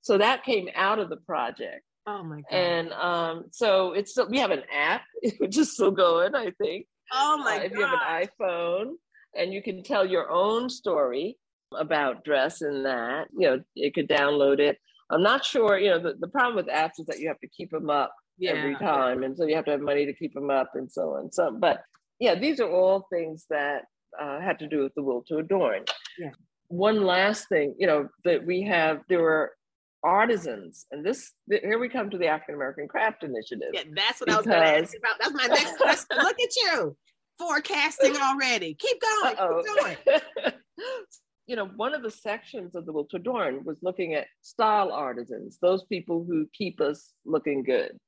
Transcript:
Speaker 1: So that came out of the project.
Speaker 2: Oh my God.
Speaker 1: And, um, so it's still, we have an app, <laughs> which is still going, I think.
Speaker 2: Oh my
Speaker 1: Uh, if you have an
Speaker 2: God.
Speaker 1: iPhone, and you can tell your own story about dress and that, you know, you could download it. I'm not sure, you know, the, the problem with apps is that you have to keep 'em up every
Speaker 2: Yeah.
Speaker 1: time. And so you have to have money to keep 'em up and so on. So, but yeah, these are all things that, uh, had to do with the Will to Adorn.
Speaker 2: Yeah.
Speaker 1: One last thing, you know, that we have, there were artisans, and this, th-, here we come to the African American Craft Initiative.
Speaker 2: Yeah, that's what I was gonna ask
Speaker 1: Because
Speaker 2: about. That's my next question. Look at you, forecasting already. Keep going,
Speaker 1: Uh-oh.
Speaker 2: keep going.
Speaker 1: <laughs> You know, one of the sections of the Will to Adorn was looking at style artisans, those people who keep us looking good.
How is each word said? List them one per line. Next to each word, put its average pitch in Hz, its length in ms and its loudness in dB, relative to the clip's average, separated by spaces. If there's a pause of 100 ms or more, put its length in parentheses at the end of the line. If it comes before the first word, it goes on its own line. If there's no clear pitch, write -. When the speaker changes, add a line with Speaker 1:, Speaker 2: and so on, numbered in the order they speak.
Speaker 1:
So 202 160 4
that 240 260 2
came 202 300 0
out 196 240 2
of 185 100 -4
the - 100 -8
project. 120 640 -6 (240)
Speaker 2:
Oh 202 180 -10
my 156 180 -12
God. - 80 -18
Speaker 1:
And, 175 440 0
um, 165 580 -2
so 190 400 2
it's 202 180 -4
still, 240 180 0
we 247 120 -2
have 214 100 0
an 143 120 0 (100)
app, 156 300 0 (200)
<laughs> 214 160 -2
which 196 180 -2
is 302 160 2
still 196 200 2
going, 180 420 4
I 226 160 -2 (100)
think. 196 260 -4 (260)
Speaker 2:
Oh 294 260 2
my 220 200 -2
Speaker 1:
Uh, - 40 -4
if 190 100 -4
you 208 140 -4
have 220 60 0
an 247 80 2
Speaker 2:
God. 175 280 -2 (120)
Speaker 1:
iPhone, 180 460 -2 (500)
and 180 180 -2
you 196 80 -6
can 185 200 -8
tell 196 220 2
your 185 260 0
own 220 380 2
story 156 680 -2 (360)
about 151 500 4
dress 147 360 4
and 143 240 0
that, 127 520 0
you 180 120 6
know, 131 120 4 (140)
you 143 180 0
could 147 160 0
download 143 500 6
it. 143 200 4 (320)
I'm 165 120 4
not 247 220 4
sure, 214 340 2
you 202 120 2
know, 170 100 4
the, 165 200 -2
the 170 80 -6
problem 247 280 0
with 170 100 -2
apps 156 320 -2
is 156 80 -12
that - 140 -8
you 156 80 -4
have - 120 -6
to 160 80 -18
keep 170 240 -14
'em 156 160 -4
up 143 240 0 (320)
every 151 280 -2
Speaker 2:
Yeah. 139 60 -6
Speaker 1:
time. 131 440 0
And 135 140 -4
so 165 100 0
you 151 80 0
have 160 120 -2
to 151 40 -2
have 143 100 0
money 147 240 0
to 143 80 -4
keep 147 240 -10
'em 143 140 -4
up 131 240 0
and 135 160 -8
so 151 240 -4
on. - 180 -8
So, 165 180 0
but 113 320 0 (360)
yeah, 220 160 2
these 254 260 0
are 208 100 0
all 185 400 2
things 165 380 -6
that, 143 360 -2 (360)
uh, 147 200 -8
had 180 180 -2
to 156 80 -10
do 147 160 -2
with 135 140 -4
the 147 60 -4
Will 123 260 -2
to 156 100 -2
Adorn. 160 460 0 (340)
Speaker 2:
Yeah. 151 140 -10 (360)
Speaker 1:
One 202 360 2
last 185 440 2
thing, 147 300 0
you 190 80 2
know, 151 220 2 (160)
that 165 200 2
we 180 180 -2
have, 160 460 0
there 175 140 4
were 156 320 2 (500)
artisans, 165 840 0
and 147 140 -10
this, 247 280 -6 (160)
th-, 208 140 0
here 214 160 0
we 247 100 -2
come 226 220 -4
to 190 80 -8
the 175 80 0
African 151 280 -2
American 143 340 -8
Craft - 360 -2
Initiative. 127 480 -8
Speaker 2:
Yeah, 170 120 -6 (100)
that's 208 260 -2
what 254 100 -2
I 214 60 4
was 214 100 2
gonna 196 120 6
ask 160 340 4
Speaker 1:
Because - 60 -16
Speaker 2:
about. 440 220 -2
That's 403 140 -2
my 262 200 0
next 294 220 2
question. - 300 2 (160)
Look 480 180 2
at 480 160 -2
you, 302 400 0 (420)
forecasting 302 800 0
already. 254 580 0
Keep 480 260 -2
going, 427 360 0
Speaker 1:
Uh-oh. 165 260 0
Speaker 2:
keep 269 500 2 (320)
going. 294 120 0
Speaker 1:
<laughs> - 100 -20 (840)
You 240 80 -6
know, 202 180 -6
one 233 180 -4
of 277 120 -8
the 214 60 -6
sections 208 680 -10
of 170 100 -10
the 156 60 -10
Will 147 140 -4
to - 100 -12
Adorn 175 480 -4
was 151 180 -8
looking 180 320 -4
at 143 140 -2 (140)
style 214 500 0
artisans, 120 680 -8
those 185 240 2
people 170 420 -4
who 160 200 -2 (100)
keep - 240 -6
us 147 320 -4 (140)
looking 143 380 -2
good. 120 440 0